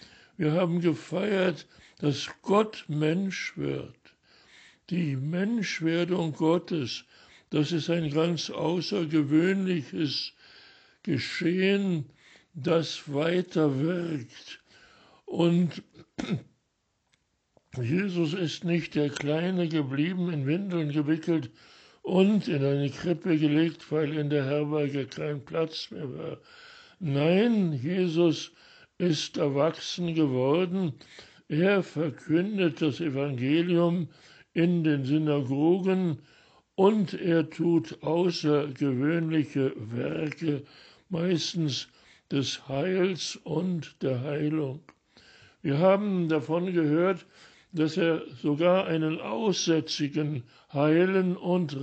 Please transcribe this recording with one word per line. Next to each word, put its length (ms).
Wir 160
haben 280
gefeiert, 840
dass 300
Gott 460
Mensch 680
wird. 400
Die 260
Menschwerdung 1160
Gottes, 720
das 220
ist 160
ein 220
ganz 400
außergewöhnliches 1800
Geschehen, 1080
das 580
weiter 680
wirkt. 800
Und 580
<clears throat> 340
Jesus 540
ist 300
nicht 320
der 120
Kleine 580
geblieben, 640
in 160
Windeln 460
gewickelt 580
und 440
in 160
eine 280
Krippe 480
gelegt, 520
weil 220
in 160
der 160
Herberge 600
kein 360
Platz 480
mehr 280
war. 180
Nein, 720
Jesus 800
ist 400
erwachsen 760
geworden. 800
Er 340
verkündet 1000
das 180
Evangelium 1080
in 320
den 220
Synagogen 1120
und 400
er 340
tut 540
außergewöhnliche 1700
Werke, 880
meistens 800
des 380
Heils 760
und 580
der 180
Heilung. 600
Wir 160
haben 500
davon 460
gehört, 500
dass 240
er 260
sogar 440
einen 340
Aussätzigen 1200
heilen 640
und 460